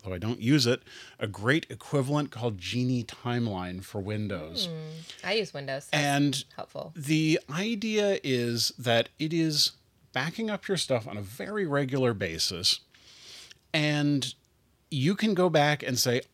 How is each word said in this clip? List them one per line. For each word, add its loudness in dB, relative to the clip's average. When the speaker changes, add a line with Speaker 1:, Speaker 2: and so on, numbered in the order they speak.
Speaker 1:
though -8
I -4
don't -4
use 4
it, 2
a -6
great 0
equivalent -2
called -4
Genie -2
Timeline -4
for -8
Windows. -6
Speaker 2:
Hmm. -12
I -2
use -2
Windows. -8
That's 2
Speaker 1:
And 4
Speaker 2:
helpful. -12
Speaker 1:
the 2
idea 0
is 0
that 4
it -4
is 2
backing -2
up -6
your 0
stuff 0
on -10
a -6
very -4
regular 2
basis, 0
and 2
you 2
can 2
go 4
back 4
and -2
say, 2